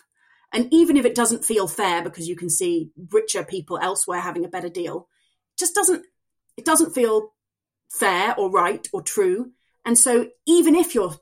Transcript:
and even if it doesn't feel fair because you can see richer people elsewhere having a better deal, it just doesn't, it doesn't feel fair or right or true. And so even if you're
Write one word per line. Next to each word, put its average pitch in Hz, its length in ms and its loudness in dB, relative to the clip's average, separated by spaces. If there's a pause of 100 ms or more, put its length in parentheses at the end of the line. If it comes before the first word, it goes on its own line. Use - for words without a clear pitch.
(540)
and 240 180 0
even 320 260 6
if 247 80 4
it 233 100 4
doesn't 233 300 0
feel 202 220 0
fair 175 340 -2
because 165 260 -10
you 175 80 -8
can 175 140 -8
see 170 420 -2 (200)
richer 214 320 0
people 175 340 -8
elsewhere 185 420 -4
having 170 240 -6
a 180 60 -8
better 175 200 -10
deal, 170 380 -8 (460)
it - 60 -10
just - 140 -4
doesn't, 392 320 0 (520)
it 233 80 -20
doesn't 320 280 4
feel 233 400 0 (560)
fair 196 480 0
or 190 140 -2
right 185 400 0
or 190 100 -8
true. 202 500 -2 (340)
And 233 120 2
so 240 320 2 (160)
even 320 300 6
if 339 180 0
you're 180 280 -2